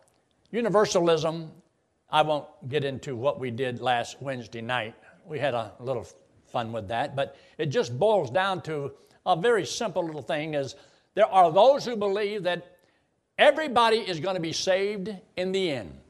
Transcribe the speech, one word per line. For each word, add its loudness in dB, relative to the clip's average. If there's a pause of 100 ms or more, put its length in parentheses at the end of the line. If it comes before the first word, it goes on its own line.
(520)
universalism, 0 (560)
I 4
won't -2 (200)
get -2
into -6
what -2
we -6
did -4
last -2
Wednesday -10
night. -4 (300)
We -10
had -2
a -4
little -6 (400)
fun -6
with -8
that, -4
but -4 (220)
it -2
just -2
boils 2
down 0
to -8 (320)
a 4
very 2
simple -4
little -6
thing -4
is -4 (380)
there 4
are 6
those 6
who -4
believe -2
that -4 (600)
everybody 4
is -4
gonna -2
be -4
saved -2 (220)
in -4
the 0
end. -8 (100)